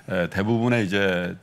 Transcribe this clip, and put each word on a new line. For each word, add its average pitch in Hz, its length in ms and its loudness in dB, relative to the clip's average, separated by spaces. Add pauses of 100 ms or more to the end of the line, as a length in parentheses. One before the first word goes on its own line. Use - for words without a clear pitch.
에, 90 220 -2
대부분의 117 560 0
이제 90 560 0